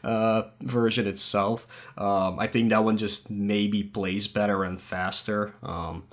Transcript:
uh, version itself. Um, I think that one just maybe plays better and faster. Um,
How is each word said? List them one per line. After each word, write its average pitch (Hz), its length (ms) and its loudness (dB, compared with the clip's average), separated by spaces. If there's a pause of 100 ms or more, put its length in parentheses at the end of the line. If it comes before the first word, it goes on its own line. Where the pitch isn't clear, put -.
uh, 110 380 2 (180)
version 117 440 2
itself. 101 640 2 (300)
Um, 95 420 0
I 110 80 0
think 117 220 2
that 110 140 4
one 110 140 4
just 104 320 0
maybe 104 540 0
plays 101 460 -4
better 104 340 0
and 90 180 -6
faster. 104 800 -2
Um, 82 520 -10